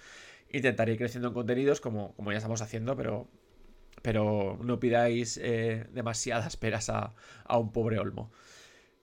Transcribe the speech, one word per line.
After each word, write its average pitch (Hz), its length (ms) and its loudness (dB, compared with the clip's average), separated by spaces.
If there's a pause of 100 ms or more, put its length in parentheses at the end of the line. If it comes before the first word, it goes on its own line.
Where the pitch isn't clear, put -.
(500)
intentaré 117 420 2
ir 110 60 0
creciendo 120 300 -2
en 110 60 -4
contenidos 123 460 2
como, 104 360 -6
como 104 160 -4
ya 104 60 0
estamos 110 240 -4
haciendo, 113 340 -4
pero, 120 320 -4 (760)
pero 107 580 2
no 120 200 0
pidáis, 117 600 4
eh, 113 520 0
demasiadas 113 640 -2
peras 110 320 -2
a, 107 260 -2 (300)
a 120 140 2
un 110 140 2
pobre 110 280 2
olmo. 104 320 -4 (720)